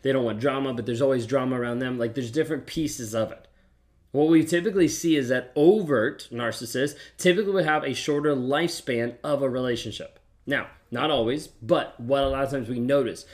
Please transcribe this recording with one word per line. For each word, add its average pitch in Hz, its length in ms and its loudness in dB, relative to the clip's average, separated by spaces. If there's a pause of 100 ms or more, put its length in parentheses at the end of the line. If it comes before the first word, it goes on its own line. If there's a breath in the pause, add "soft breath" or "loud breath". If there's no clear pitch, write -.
they 135 100 0
don't 131 140 2
want 107 140 -2
drama, 135 340 0
but 117 140 -6
there's 120 160 0
always 127 240 2
drama 127 320 0
around 120 180 -2
them. 127 220 -4
Like, 117 160 -2
there's 120 160 -4
different 147 340 -2
pieces 131 480 -6
of 110 180 -2
it. - 160 -20 (640)
What 151 180 2
we 160 140 8
typically 175 440 2
see 160 280 0
is 131 140 0
that 127 260 -2
overt 151 760 4
narcissists 120 640 -4 (240 loud breath)
typically 196 340 2
will 185 100 2
have 151 200 2
a 139 100 -4
shorter 147 420 0
lifespan 127 880 -2
of 143 200 0
a 135 60 0
relationship. 123 680 -6 (320)
Now, 131 180 -2 (240)
not 135 220 -2
always, 131 340 0
but - 540 -2
what 135 240 0
a 135 60 0
lot 135 140 -2
of 131 60 -2
times 131 180 -4
we 123 120 -4
notice 123 440 0 (100)